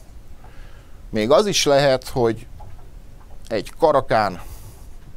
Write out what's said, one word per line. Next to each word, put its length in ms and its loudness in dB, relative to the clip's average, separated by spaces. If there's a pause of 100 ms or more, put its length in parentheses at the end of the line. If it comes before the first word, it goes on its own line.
(1080)
Még 220 2
az 140 8
is 200 0
lehet, 420 4
hogy 400 0 (1000)
egy 300 -6
karakán, 640 4 (760)